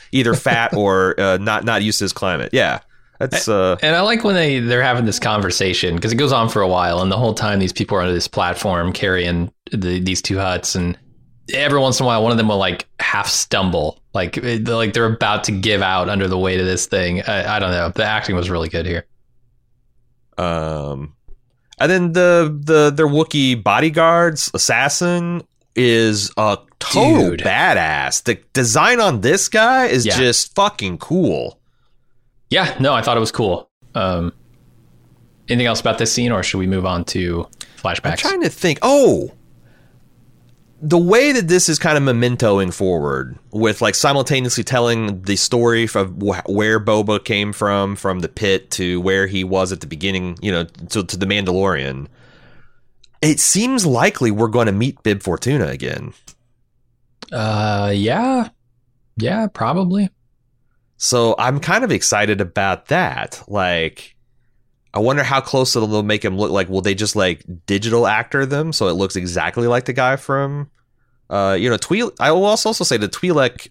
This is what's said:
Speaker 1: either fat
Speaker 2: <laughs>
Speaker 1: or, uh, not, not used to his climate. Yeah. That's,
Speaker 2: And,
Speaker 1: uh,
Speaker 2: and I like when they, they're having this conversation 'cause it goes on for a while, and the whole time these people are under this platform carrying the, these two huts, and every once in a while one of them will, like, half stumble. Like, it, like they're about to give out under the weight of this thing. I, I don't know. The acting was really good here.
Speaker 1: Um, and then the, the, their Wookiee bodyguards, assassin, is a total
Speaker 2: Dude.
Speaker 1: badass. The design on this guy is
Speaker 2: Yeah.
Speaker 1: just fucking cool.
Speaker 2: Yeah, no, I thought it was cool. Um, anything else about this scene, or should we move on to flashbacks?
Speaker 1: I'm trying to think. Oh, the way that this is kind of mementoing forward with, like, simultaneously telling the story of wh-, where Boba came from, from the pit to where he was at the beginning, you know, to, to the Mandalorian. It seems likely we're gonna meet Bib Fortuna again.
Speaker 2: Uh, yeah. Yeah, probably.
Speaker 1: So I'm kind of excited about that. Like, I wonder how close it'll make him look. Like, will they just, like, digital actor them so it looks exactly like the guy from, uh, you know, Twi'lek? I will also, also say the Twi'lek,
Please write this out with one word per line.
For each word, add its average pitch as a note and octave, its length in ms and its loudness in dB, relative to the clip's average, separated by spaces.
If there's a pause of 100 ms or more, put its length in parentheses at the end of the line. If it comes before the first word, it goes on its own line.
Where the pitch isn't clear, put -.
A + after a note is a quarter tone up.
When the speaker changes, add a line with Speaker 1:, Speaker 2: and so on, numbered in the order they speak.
(100)
Speaker 1:
either B2 240 2
fat A#2 400 0
Speaker 2:
<laughs> - 20 0
Speaker 1:
or, F#2+ 440 2
uh, F#2+ 180 4
not, G#2+ 260 -2
not A2 180 0
used G#2+ 180 -2
to G#2 40 -2
his F#2 80 -4
climate. D#2+ 400 -4
Yeah. D#2+ 280 0 (400)
That's, - 260 -2
Speaker 2:
And, G#2+ 100 2
Speaker 1:
uh, F#2 260 2
Speaker 2:
and D#3 120 2
I F3 60 2
like A3+ 240 0
when G3+ 100 2
they, D3+ 260 0
they're A#2+ 220 0
having B2 220 2
this G#2 160 0
conversation F#2+ 760 0
'cause G#2+ 140 -2
it A#2 40 0
goes C3+ 160 2
on A#2 160 2
for A2 140 0
a F#2 60 2
while, F2+ 320 0
and F#2+ 120 0
the F#2+ 40 0
whole A2+ 180 0
time G#2 260 -2
these F#2 120 0
people G#2 240 -4
are F#2 40 2
under F2+ 140 0
this E2+ 140 -2
platform F2+ 640 -2
carrying F2 600 -2 (180)
the, F#2 300 -2
these F#2 220 -2
two F#2+ 160 -2
huts, F#2 360 -2
and F2 240 -2 (560)
every C#3+ 240 2
once C3 220 2
in C3+ 40 0
a - 20 2
while A2+ 160 2
one A#2 100 2
of A#2 60 2
them A2 100 2
will, G#2 100 2
like, F#2 280 -2 (120)
half - 300 -2
stumble. F2 720 -2 (140)
Like, G2+ 220 -4
it, A#2 300 -2
like A#2 280 0
they're A#2 120 2
about A2 380 0
to A2 80 -2
give G2+ 300 0
out F#2 260 0
under G2 180 0
the F#2 120 0
weight F#2 220 0
of F#2 60 0
this F#2 200 -2
thing. F2+ 360 -2
I, G#2+ 340 -2
I - 40 0
don't F#2 100 0
know. F2 200 -2
The G#2+ 140 -2
acting G#2 300 -2
was F2+ 160 -2
really E2+ 180 -4
good E2+ 180 -4
here. F2 180 -4 (1300)
Speaker 1:
Um, D#2 800 -4 (680)
and D3+ 100 2
then F3 220 2
the, E3+ 500 4
the, D3+ 280 6
their D3+ 180 2
Wookiee C#3+ 540 2
bodyguards, D#3+ 920 2
assassin, E3+ 880 0 (320)
is A2+ 640 2
a G#2+ 220 2 (220)
total A#3 500 4
Speaker 2:
Dude. E2 100 -6
Speaker 1:
badass. F#2 840 0
The A#2 140 0 (140)
design D3 480 2
on B2+ 200 2
this D3 280 2
guy B3 380 4
is A#2+ 200 2
Speaker 2:
Yeah. G2+ 100 2
Speaker 1:
just B2+ 380 2
fucking G#2+ 440 -2
cool. A2 600 -2 (920)
Speaker 2:
Yeah, F3+ 300 0
no, C3+ 140 4
I A#2 80 2
thought A#2+ 140 2
it A2+ 40 2
was A2 120 0
cool. F#2+ 360 -2 (260)
Um, F2+ 380 -2 (1160)
anything B2 180 2
else A2+ 140 0
about A2+ 180 0
this A2 140 0
scene, A#2+ 200 0
or F#2 100 0
should - 160 -4
we F#2 80 0
move F#2 200 0
on F2 200 -2
to F2 400 -4 (300)
flashbacks? - 360 -4
Speaker 1:
I'm - 40 -4
trying F#4+ 260 -2
to C#4 60 0
think. - 340 -2
Oh, B3+ 500 4 (1500)
the D#3 180 2
way A3+ 340 4
that G#3+ 160 0
this F3+ 200 4
is D3+ 100 0
kind D#3 200 2
of C#3 60 2
mementoing A#2 680 2
forward C#2+ 640 -2 (140)
with, G#2+ 320 -2
like, G#2+ 140 2
simultaneously C3 680 0
telling A2+ 580 0
the G2+ 140 -2
story A#2 480 2 (100)
of F#2+ 280 0
wh-, F#2 260 -4
where G#2+ 320 2
Boba G#2 420 0
came G#2 300 -2
from, G2+ 440 -2
from F#2 240 -4
the E2+ 80 -4
pit F#2+ 440 -2
to F2+ 280 -2
where F#2+ 260 2
he G2 180 -4
was F#2 280 0
at E2 80 -8
the E2 80 -14
beginning, F2+ 520 -6
you G2+ 120 -4
know, E2+ 120 -2
to, E2+ 400 -8
to F2 120 -10
the F#2+ 100 -4
Mandalorian. F#2 800 -2 (1120)
It D3+ 200 2
seems A#3 440 0
likely C3 460 2
we're G#2+ 180 2
gonna A2+ 240 2
meet A#2 300 -2
Bib G#2 200 0
Fortuna G2 440 -2
again. C2 480 -8 (1160)
Speaker 2:
Uh, G#2+ 600 0
yeah. A3 560 0 (680)
Yeah, G#3 320 -2
probably. F#3 600 0 (880)
Speaker 1:
So A#2 420 2
I'm C3 200 0
kind F#3+ 240 0
of A#3 80 -2
excited G#2 500 0
about G2 460 -2
that. E2 640 -2
Like, F2 680 -4 (800)
I G#2 60 -2
wonder C3+ 220 2
how C3 180 0
close C3 360 0
it'll G#2+ 260 0
make G#2 220 -2
him F#2+ 140 -2
look. G2+ 120 -2
Like, F#2+ 180 0
will F#2+ 120 -2
they G2 140 0
just, G2+ 200 -4
like, F#2 300 0 (220)
digital A2 400 0
actor A#2+ 400 0
them D3+ 260 -4
so G#2 160 0
it E2+ 60 0
looks F#2+ 220 -2
exactly F2+ 520 -2
like A#2+ 160 0
the - 80 -6
guy C3 240 0
from, C#3 540 -6 (600)
uh, G2 280 0
you A2+ 120 0
know, A2 60 2
Twi'lek? G#3+ 420 -2
I C#3 140 4
will F#3 120 2
also, G#3+ 260 2
also - 140 -4
say - 120 0
the G3+ 120 0
Twi'lek, D3+ 640 -2